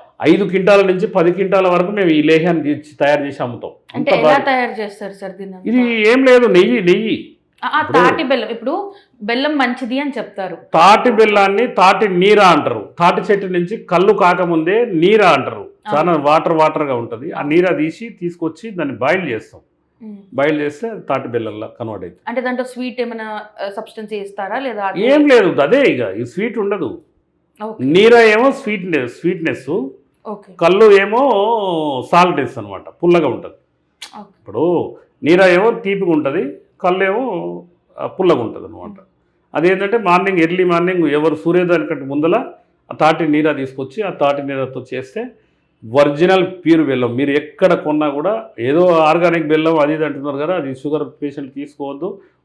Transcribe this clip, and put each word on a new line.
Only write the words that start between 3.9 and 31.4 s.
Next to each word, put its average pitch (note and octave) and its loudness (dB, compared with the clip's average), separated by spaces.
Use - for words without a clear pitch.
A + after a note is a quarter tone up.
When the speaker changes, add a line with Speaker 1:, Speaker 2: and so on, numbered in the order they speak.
Speaker 2:
అంటే D4 -2
Speaker 1:
అంత - 2
Speaker 2:
ఎలా D4+ 4
Speaker 1:
భారీ C#4+ 2
Speaker 2:
తయారు B3 -2
చేస్తారు G3 -12
సార్ G3 -14
దీన్ని F#3+ -16
అంతా? F#3 -8
Speaker 1:
ఇది A#3 0
ఏం C4 2
లేదు, B3 6
నెయ్యి, G#3 4
నెయ్యి. F#3+ 0
Speaker 2:
ఆ, B3 -6
ఆ, D4 0
Speaker 1:
ఇప్పుడు D4+ 0
Speaker 2:
తాటి C#4 2
బెల్లం, B3+ -2
ఇప్పుడు D4 -6
బెల్లం C4+ -2
మంచిది B3 -4
అని C#4+ -6
చెప్తారు. F#3 -10
Speaker 1:
తాటి G3+ 6
బెల్లాన్ని G#3 4
తాటి G#3 2
నీరా G3 4
అంటారు. C3+ 2
తాటి F#3+ 0
చెట్టు F#3+ 0
నుంచి F3+ -4
కళ్ళు F#3+ 2
కాకముందే F3+ 2
నీరా G3 4
అంటారు. A#2 0
Speaker 2:
ఆ. D3 -2
Speaker 1:
చాలా E3 2
వాటర్ D#3+ 2
వాటర్గా D#3 0
ఉంటది. A#2+ -8
ఆ D#3+ -8
నీరా D#3+ 2
తీసి D#3+ -6
తీసుకొచ్చి E3+ -10
దాన్ని D#3 -6
బాయిల్ D3+ -2
చేస్తాం. A2 -10
Speaker 2:
మ్మ్. G#2 -18
Speaker 1:
బాయిల్ D3+ 0
చేస్తే D3 -8
అది G#3 -12
తాటి C#3+ -6
బెల్లంలా A2 -8
కన్వర్ట్ G#2+ -12
అవుతుంది. F2 -20
Speaker 2:
అంటే A#3+ -6
దాంట్లో B3 -6
స్వీట్ B3 -10
ఏమైనా, A3+ -8
ఆ, G#3 -12
సబ్స్టెన్స్ G#3+ -14
వేస్తారా G3 -10
లేదా A3+ -8
అదే? F#3+ -6
Speaker 1:
ఏం C#4+ 4
లేదు, F#3+ 4
అదే G#3+ 2
ఇక D3 0
ఈ G#2+ -6
స్వీట్ G#3+ -6
ఉండదు. G3 -4
Speaker 2:
ఓకే. - -10
Speaker 1:
నీరా A3 6
ఏమో A3+ 4
స్వీట్నెస్, F3 -6
స్వీట్నెస్. E3+ -6
Speaker 2:
ఓకే. G#3 -16
Speaker 1:
కళ్ళు G3+ 6
ఏమో G#3 0